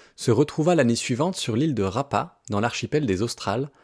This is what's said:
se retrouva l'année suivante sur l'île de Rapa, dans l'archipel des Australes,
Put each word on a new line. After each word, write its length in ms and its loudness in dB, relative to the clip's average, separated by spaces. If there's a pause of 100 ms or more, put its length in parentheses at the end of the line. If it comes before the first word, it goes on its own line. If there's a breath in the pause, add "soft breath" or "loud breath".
(160 loud breath)
se 140 -2
retrouva 440 2
l'année 220 4
suivante 400 -2
sur 180 -4
l'île 200 0
de 80 0
Rapa, 680 -2
dans 120 0
l'archipel 440 -2
des 160 0
Australes, 500 -4 (140 soft breath)